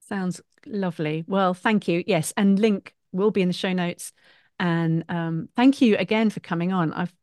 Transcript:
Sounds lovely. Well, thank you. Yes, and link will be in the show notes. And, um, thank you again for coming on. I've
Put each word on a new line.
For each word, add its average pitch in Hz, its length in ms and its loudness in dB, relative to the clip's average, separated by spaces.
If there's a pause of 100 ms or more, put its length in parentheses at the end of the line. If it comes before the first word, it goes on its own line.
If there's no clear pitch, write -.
Sounds 185 400 -6 (260)
lovely. 170 600 -4
Well, 190 280 0
thank 214 320 0
you. 180 180 0
Yes, 170 320 -2
and 196 220 4
link 208 340 0 (180)
will 196 200 0
be 196 100 0
in 180 60 2
the 180 60 0
show 185 200 -4
notes. 175 400 -6 (460)
And, 165 500 0
um, 165 460 -6
thank 262 260 4
you 220 160 4
again 214 320 0
for - 100 -6
coming 175 320 -4
on. 175 220 0
I've 175 300 -6